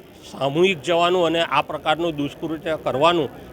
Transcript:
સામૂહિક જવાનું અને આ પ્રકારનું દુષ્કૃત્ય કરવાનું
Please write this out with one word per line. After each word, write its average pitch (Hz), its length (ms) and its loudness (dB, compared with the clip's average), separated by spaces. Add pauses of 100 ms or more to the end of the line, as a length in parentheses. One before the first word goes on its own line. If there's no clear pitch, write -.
(240)
સામૂહિક 156 580 0
જવાનું 175 460 2
અને 165 160 2
આ 147 200 2
પ્રકારનું 156 540 -2
દુષ્કૃત્ય 156 600 -4
કરવાનું 151 520 2 (240)